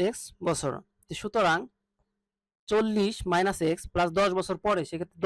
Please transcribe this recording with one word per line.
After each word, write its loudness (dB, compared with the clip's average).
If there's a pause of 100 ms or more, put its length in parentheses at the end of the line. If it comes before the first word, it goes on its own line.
এক্স -4 (280)
বছর, -2 (340)
তো -10
সুতরাং 2 (1120)
চল্লিশ 2 (160)
মাইনাস 2 (120)
এক্স -4
প্লাস 2 (120)
দশ 4
বছর -2 (100)
পরে, 2
সেক্ষেত্রে -10